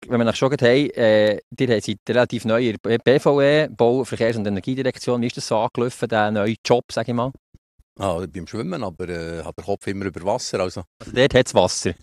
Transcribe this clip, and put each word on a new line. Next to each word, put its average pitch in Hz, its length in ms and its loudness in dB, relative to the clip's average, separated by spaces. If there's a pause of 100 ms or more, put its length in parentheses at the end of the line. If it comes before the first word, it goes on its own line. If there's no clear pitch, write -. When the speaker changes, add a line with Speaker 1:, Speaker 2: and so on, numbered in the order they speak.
Speaker 1:
wenn 120 100 0
wir 117 60 2
nach 113 100 0
schon 135 140 0
gerade 131 180 0
haben, 131 260 4
äh, 107 480 4 (180)
ihr 117 240 0
seid 107 160 -6 (100)
relativ 120 380 0
neu 113 240 2
in 107 120 -4
der 113 160 0
B-, - 60 -
B 131 160 6
V 143 220 4
E, 147 260 4
Bau-, 120 360 2
Verkehrs- 113 340 -2
und 104 80 -2
Energiedirektion. 123 760 -2
Wie 117 60 0
ist 120 100 -6
das - 100 -10
so 113 120 0
angelaufen, 120 500 -2
der 107 220 2
neue 107 340 -2
Job, 123 260 4
sag 113 160 -4
ich 120 80 -4
mal? 123 180 -4 (680)
Speaker 2:
Ah, 92 280 -2
beim 80 200 -12
Schwimmen, 143 380 -8
aber, 87 240 -10
äh, 82 340 -8
hat 80 140 -12
der 85 80 -12
Kopf 98 220 -4
immer 98 180 -6
über 85 180 -8
Wasser, 104 380 -4
also 92 220 -6 (200)
Speaker 1:
Also - 100 -16
dort 131 220 2
hat's 123 200 4
Wasser? 92 480 2